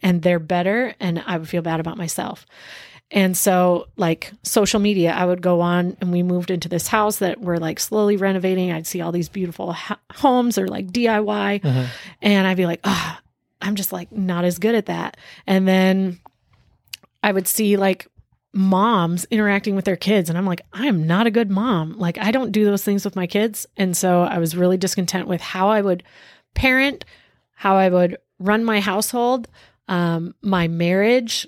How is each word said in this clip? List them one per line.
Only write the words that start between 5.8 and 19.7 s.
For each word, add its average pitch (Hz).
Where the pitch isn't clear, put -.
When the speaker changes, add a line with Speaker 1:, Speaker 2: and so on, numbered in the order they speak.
Speaker 1:
and 180
we 175
moved 180
into 175
this 175
house 214
that 180
we're, 175
like, 165
slowly 208
renovating. 185
I'd 160
see 180
all 170
these 170
beautiful 180
ha-, -
homes 247
or, 190
like, 190
D 233
I 214
Y, 202
Speaker 2:
Mm-hmm. 127
Speaker 1:
and 202
I'd 185
be 180
like, 170
"Ah, 165
I'm 202
just, 196
like, 175
not 185
as 175
good 214
at 208
that." 170
And 190
then 190
I 208
would 190
see, 202
like, 190
moms 190
interacting 202